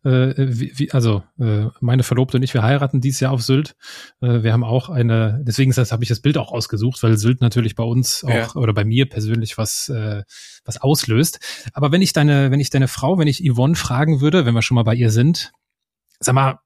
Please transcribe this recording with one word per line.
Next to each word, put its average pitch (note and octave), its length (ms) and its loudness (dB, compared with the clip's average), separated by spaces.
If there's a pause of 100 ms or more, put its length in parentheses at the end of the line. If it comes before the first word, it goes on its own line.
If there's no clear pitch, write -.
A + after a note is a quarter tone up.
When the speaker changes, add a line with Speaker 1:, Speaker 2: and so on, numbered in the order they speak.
Speaker 1:
Äh, C3 340 2
wie, C3 400 -2
wie, C#3+ 140 -2
also, A#2 320 0 (160)
äh, G#2+ 280 0 (120)
meine B2 240 2
Verlobte B2+ 340 0
und C3 60 2
ich, B2+ 100 -4
wir A2+ 100 2
heiraten C#3 380 2
dieses C3 200 -2
Jahr C3 100 0
auf B2 100 -2
Sylt. C3+ 340 0 (460)
Äh, A#2+ 220 0
wir A2+ 100 2
haben A#2+ 100 2
auch B2 260 -2
eine, A2+ 540 0
deswegen C3 260 0
ist B2+ 80 2
das, B2 140 0
hab A#2 100 -2
ich A2+ 80 -4
das A#2 120 -2
Bild D3 160 0
auch - 140 -6
ausgesucht, A2+ 520 -4
weil A2 140 4
Sylt A#2+ 240 0
natürlich A#2 340 0
bei A#2 80 -4
uns A#2+ 400 -2
auch, C3 60 -4
Speaker 2:
Ja. A#2 260 -2
Speaker 1:
oder A2 180 0
bei G#2 100 0
mir B2 240 2
persönlich A2 500 -4
was, - 320 -6
äh, G#2+ 340 -6 (420)
was - 160 -10
auslöst. C3+ 580 0 (340)
Aber C#3+ 180 -2
wenn F3+ 100 2
ich F#3 120 2
deine, C#3+ 380 2
wenn C#3 80 2
ich C3+ 100 -2
deine C3+ 180 2
Frau, F3 300 -2
wenn D3+ 100 2
ich C3+ 140 -2
Yvonne C#3 340 2
fragen D3 440 0
würde, D3+ 260 2
wenn A#2+ 80 2
wir A2+ 80 2
schon B2 140 0
mal A#2+ 80 4
bei A2+ 120 2
ihr A#2+ 160 2
sind, B2+ 400 0 (680)
sag B2+ 160 0
mal C3+ 300 2